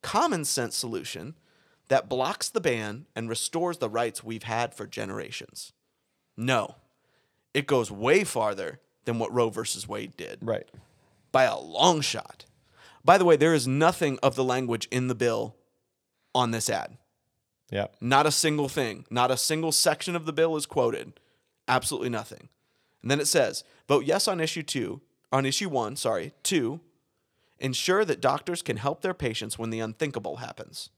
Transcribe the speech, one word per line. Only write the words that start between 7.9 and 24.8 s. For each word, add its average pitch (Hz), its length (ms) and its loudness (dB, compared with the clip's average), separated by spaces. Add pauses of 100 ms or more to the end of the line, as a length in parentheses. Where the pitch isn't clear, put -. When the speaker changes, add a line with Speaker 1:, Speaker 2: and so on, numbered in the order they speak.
Speaker 1:
way 127 320 4
farther 104 560 -4 (240)
than 117 160 -2
what 113 140 -2
Roe 117 160 2
versus 107 380 -6
Wade 107 280 -8
did. - 260 -12
Speaker 2:
Right. - 280 -6 (640)
Speaker 1:
By 131 120 6
a 123 160 2
long 127 420 4
shot. - 440 -6 (580)
By 175 140 10
the 185 80 6
way, 170 100 10
there 156 180 6
is 127 140 2
nothing 147 560 2
of 127 120 4
the 135 80 0
language 123 480 -2
in 127 160 -2
the 123 80 -2
bill 113 420 -2 (760)
on 123 180 2
this 113 180 -2
ad. 95 280 -4 (760)
Speaker 2:
Yeah. 101 160 -2 (120)
Speaker 1:
Not 135 280 4
a 151 40 2
single 147 380 0
thing. 120 400 -4
Not 123 220 2
a 127 60 0
single 160 340 -2
section 160 440 0
of 160 100 -4
the 160 80 -4
bill 160 220 2
is 151 100 -4
quoted. 117 540 -2 (480)
Absolutely 123 420 0
nothing. - 400 -8 (520)
And 113 100 0
then 147 80 4
it 147 80 0
says, 120 360 2 (240)
"Vote 135 180 4
yes 165 220 2
on 190 120 0
issue 160 240 -2
two, 147 380 -4 (300)